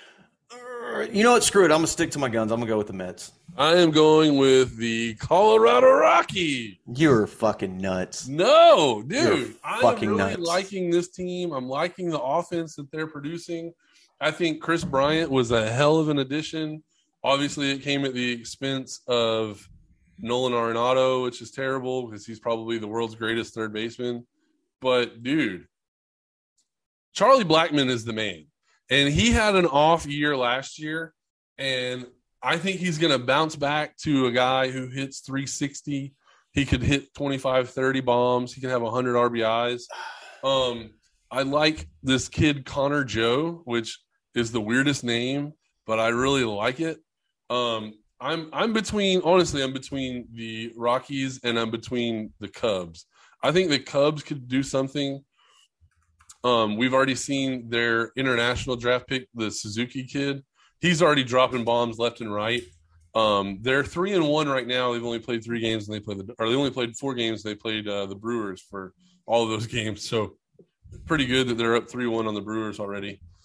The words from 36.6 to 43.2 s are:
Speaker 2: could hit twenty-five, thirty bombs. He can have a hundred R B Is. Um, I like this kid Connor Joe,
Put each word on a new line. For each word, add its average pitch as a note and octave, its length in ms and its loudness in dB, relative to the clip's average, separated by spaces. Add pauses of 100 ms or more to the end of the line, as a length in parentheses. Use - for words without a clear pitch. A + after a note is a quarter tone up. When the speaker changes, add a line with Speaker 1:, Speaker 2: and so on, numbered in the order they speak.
Speaker 2:
could B2+ 160 0
hit C#3 320 -2
twenty-five, C3 560 -2
thirty C3 300 0
bombs. B2 520 0
He C3 80 -16
can C3 100 -6
have B2 120 0
a A2+ 80 -4
hundred B2 260 0
R A#2+ 140 4
B A#2 120 -2
Is. A#2+ 460 0 (540)
Um, B2+ 480 -2 (400)
I B2+ 120 -2
like D3+ 440 0 (160)
this C3 260 0
kid D3 360 0
Connor C#3+ 400 -2
Joe, B2 600 0